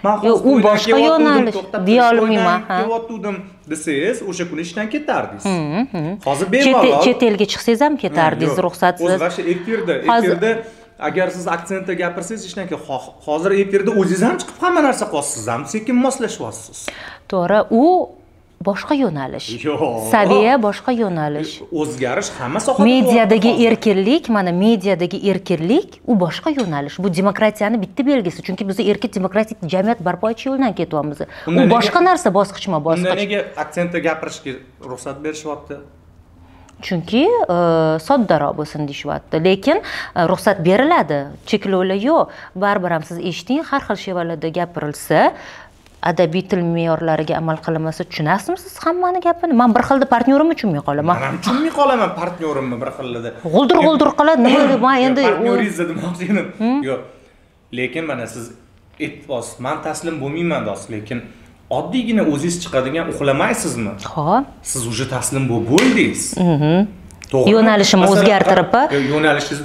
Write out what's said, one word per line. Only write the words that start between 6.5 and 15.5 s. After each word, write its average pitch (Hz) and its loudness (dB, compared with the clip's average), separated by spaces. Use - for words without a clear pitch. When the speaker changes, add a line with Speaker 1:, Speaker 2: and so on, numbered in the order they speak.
Speaker 2:
el, 269 4
Speaker 1:
bemalol. 233 4
Speaker 2:
chet 247 4
elga 208 2
chiqsangiz 226 -2
ham 302 2
ketardingiz, 156 0
Speaker 1:
Yo'q. 180 0
Speaker 2:
ruxsatsiz. 175 0
Speaker 1:
O'zi 185 2
vashi 175 -4
efirda, 175 -2
Speaker 2:
Hozir 233 4
Speaker 1:
efirda 175 0
agar 180 -2
siz 180 -10
aktsentda 180 -6
gapirsangiz, 175 -6
ishdan 185 -10
keyin 151 -8
ho-, - -10
hozir 160 -2
efirda 196 2
o'zingiz 180 2
ham 339 2
chiqib - -12
hamma 349 2
narsa 240 2
qilyapsiz, 120 -6
ham 120 -4